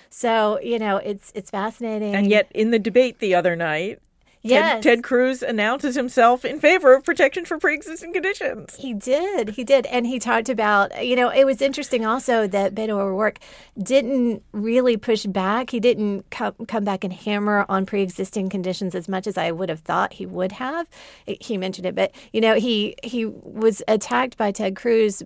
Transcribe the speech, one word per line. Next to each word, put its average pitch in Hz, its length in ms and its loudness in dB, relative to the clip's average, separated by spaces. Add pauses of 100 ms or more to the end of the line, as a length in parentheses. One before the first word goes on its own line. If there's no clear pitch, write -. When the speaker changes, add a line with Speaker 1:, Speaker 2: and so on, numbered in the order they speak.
(100)
Speaker 1:
So, 220 520 0
you 233 160 -2
know, 208 200 0
it's, - 360 -8
it's 202 160 -10
fascinating. 214 640 -4
Speaker 2:
And 202 140 2
yet, 208 260 4
in 220 160 0
the 233 80 4
debate 226 420 2
the 180 140 2
other 175 220 2
night, 165 440 -4 (420)
Ted, 220 100 -2
Speaker 1:
Yes. 277 320 2
Speaker 2:
Ted 233 180 4
Cruz 254 400 2
announces 240 540 -2
himself 247 480 4
in 269 160 -6
favor 311 340 8
of 277 80 4
protection 339 420 0
for 320 140 -6
pre-existing 330 540 -4
conditions. 349 640 -4
Speaker 1:
He 254 180 -8
did. 277 560 -2
He 233 140 -8
did. 262 220 4
And 247 200 0
he 247 140 -4
talked 226 280 0
about, 208 560 2
you 247 120 0
know, 247 140 4
it 269 140 6
was 269 160 0
interesting 269 460 -2
also 233 400 0
that 196 260 0
Beto 220 180 -4
O'Rourke 196 500 -2 (420)
didn't 247 720 2
really 233 440 2
push 214 300 -2
back. 202 440 -2
He 240 100 -4
didn't 208 500 0
come, 208 240 -6 (140)
come 214 160 -2
back 196 180 -4
and 185 100 -6
hammer 208 560 0
on 190 180 0
pre-existing 190 600 -4
conditions 185 460 -4
as 180 140 -8
much 185 180 -4
as 208 100 -6
I 170 140 -2
would 170 180 -4
have 160 120 -6
thought 175 320 -2
he 185 140 -12
would 185 260 -4
have. 294 340 -8 (400)
It, - 160 -10
he 220 160 -6
mentioned 185 280 -6
it, 185 100 -6
but, 190 160 0 (200)
you 220 80 0
know, 220 140 4
he, 214 480 0
he 233 240 -4
was 214 600 -2
attacked 240 480 0
by 208 160 -2
Ted 196 240 -4
Cruz 226 500 0